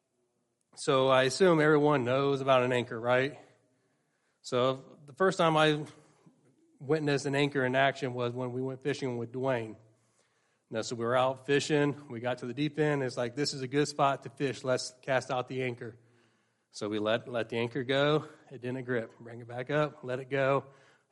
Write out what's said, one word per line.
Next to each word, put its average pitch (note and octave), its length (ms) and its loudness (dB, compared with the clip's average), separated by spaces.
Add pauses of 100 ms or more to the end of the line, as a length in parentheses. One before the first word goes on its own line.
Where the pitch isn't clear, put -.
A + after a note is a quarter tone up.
(760)
So C3 320 2
I C3 160 6
assume E3 360 4
everyone D3 440 4
knows C3+ 360 2
about C3 240 4
an B2+ 80 2
anchor, A#2+ 260 0
right? B2+ 400 0 (1040)
So C3 420 0 (220)
the C#3+ 60 -20
first F#3 260 0
time E3 180 4
I D#3 280 2 (960)
witnessed C#3+ 440 0
an C#3 120 -2
anchor C#3+ 280 0
in B2+ 120 0
action C3+ 360 0
was B2 200 -4
when B2 200 -6
we B2 80 -6
went C3 220 -8
fishing C3+ 340 -4
with A#2 160 -8
Dwayne. B2 440 -4 (920)
Now, A2 120 -4
so A#2+ 140 -8
we A#2 80 -4
were A#2+ 120 0
out C3 300 0
fishing. C#3+ 480 2 (160)
We A#2+ 80 -10
got B2+ 200 -4
to C#3 80 -10
the A#2+ 60 -6
deep D3 280 -4
end. D3 240 2
It's B2 120 -6
like, A#2+ 200 -4
"This C#3+ 180 -2
is C3+ 80 -8
a C3 60 -6
good C#3+ 180 2
spot C#3 380 -2
to B2+ 60 -14
fish. C3 340 -6
Let's B2+ 280 -2 (100)
cast C3 280 -2
out B2+ 180 -4
the C3 140 -6
anchor." A#2+ 320 -8 (800)
So G#2+ 160 -6
we G#2+ 100 -2
let, A2 300 0
let A#2 200 -4
the A#2 80 -6
anchor A#2+ 280 -2
go. C#3+ 400 2 (260)
It C3 100 -16
didn't B2+ 240 -6
grip. A#2 360 -4
Bring A#2 200 -16
it A#2+ 60 -16
back B2 240 -10
up. D3 320 -2
Let B2+ 160 -6
it C3 100 -12
go. C3+ 360 2 (480)